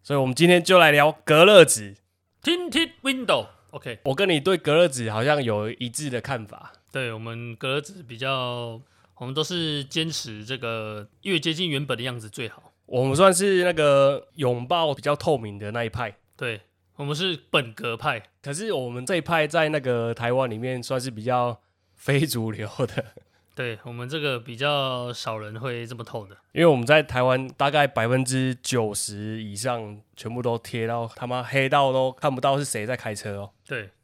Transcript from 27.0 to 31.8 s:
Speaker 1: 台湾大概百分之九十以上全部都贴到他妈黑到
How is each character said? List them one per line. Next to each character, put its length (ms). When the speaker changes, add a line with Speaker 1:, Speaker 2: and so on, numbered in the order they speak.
Speaker 1:
台 180
湾 280
大 200
概 160
百 220
分 180
之 280
九 320
十 480
以 120
上 460
全 180
部 80
都 160
贴 300
到 280
他 120
妈 160
黑 260
到 240